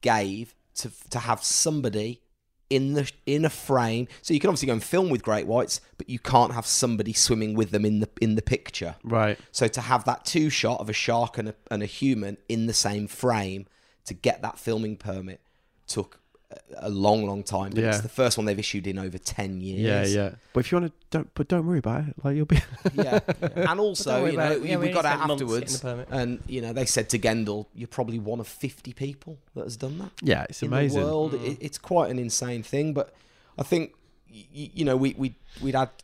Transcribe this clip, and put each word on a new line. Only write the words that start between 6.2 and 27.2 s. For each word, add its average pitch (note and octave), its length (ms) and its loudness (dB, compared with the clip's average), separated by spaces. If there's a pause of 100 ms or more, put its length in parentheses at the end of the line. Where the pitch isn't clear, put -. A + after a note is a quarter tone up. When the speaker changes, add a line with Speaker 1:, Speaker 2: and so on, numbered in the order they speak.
Speaker 1:
have A#2 140 -4
somebody A2+ 460 0
swimming A2 420 2
with A2 160 2
them G#2 140 2
in G#2+ 140 4
the, G#2+ 100 0 (120)
in A2 140 4
the A2 80 0
picture. - 600 -4
Speaker 2:
Right. A2 340 2 (140)
Speaker 1:
So - 160 2
to B2+ 140 -2
have A#2 240 2
that B2 200 0
two D#3 260 2
shot A#2 280 0
of G#2+ 100 -6
a G#2 40 -2
shark A#2 460 0
and G#2+ 100 -4
a, G#2+ 60 -12 (160)
and G#2 100 -2
a G#2 60 -4
human G#2 500 -2 (100)
in A2+ 200 0
the A2+ 60 -2
same G#2 340 0
frame G2 580 -2 (400)
to - 80 -10
get - 300 -2
that - 160 -6
filming A2 380 -2
permit F#2+ 440 -10 (460)
took - 320 -6 (320)
a, - 360 -12
a - 20 -2
long, G#2 360 4
long G2+ 180 -2
time. G2 280 -4
But G#2+ 120 -2
it's A2 140 4
Speaker 2:
Yeah. G#2+ 40 0
Speaker 1:
the A2 80 -6
first B2 280 2
one G#2+ 80 0
they've G2+ 140 2
issued G2+ 280 -4
in F#2+ 120 -4
over F#2+ 180 -8
ten F#2+ 440 -6
Speaker 2:
Yeah, F#2+ 160 -6
Speaker 1:
years. G2+ 380 2
Speaker 2:
yeah. G2 200 0 (180)
But B2+ 80 4
if - 100 0
you F3+ 60 2
wanna, F3 140 0 (180)
don't, D#3+ 260 -2
but D3 120 -2
don't E3+ 180 2
worry F3 140 2
about C3 280 -2
it. C#3+ 160 -8
Like, C#3 120 0
you'll D3+ 100 2
be D3 140 6 (180)
<laughs> - 160 -2
Speaker 1:
Yeah. G3 320 2
Speaker 3:
<laughs> - 40 -8 (260)
Speaker 1:
And F3 240 2
also, G3 320 0
Speaker 3:
Don't B2+ 120 2
worry D#3+ 100 2
Speaker 1:
you C#3+ 40 0
Speaker 3:
about D#3 120 2
Speaker 1:
know, D3+ 80 2
Speaker 3:
it. - 40 -4
Speaker 1:
we, D#3 80 -4
Speaker 3:
Yeah, F#3 80 2
Speaker 1:
we F3 100 0
Speaker 3:
we F3+ 60 0
Speaker 1:
got E3+ 120 2
Speaker 3:
only D3 40 2
Speaker 1:
out C#3+ 60 2
Speaker 3:
spent D3+ 120 0
months C#3+ 140 0
getting A#2 120 0 (100)
Speaker 1:
afterwards, C3 180 -4
Speaker 3:
the C3 60 -6
permit. B2 240 -6
Speaker 1:
and, B2 360 -2
you B2+ 140 -6
know, A#2 120 -6
they B2+ 120 0
said A2+ 240 0
to A#2+ 100 2
Gendel, G#2+ 540 0